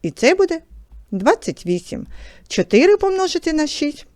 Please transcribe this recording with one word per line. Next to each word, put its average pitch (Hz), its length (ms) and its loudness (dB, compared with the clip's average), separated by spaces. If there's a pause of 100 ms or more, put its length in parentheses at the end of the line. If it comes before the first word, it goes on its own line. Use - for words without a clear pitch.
І 170 80 -6
це 254 240 2
буде 349 260 0 (500)
двадцять 196 560 -2
вісім. - 400 -6 (420)
Чотири 254 480 4
помножити 381 560 -2
на 311 140 0
шість. - 500 -6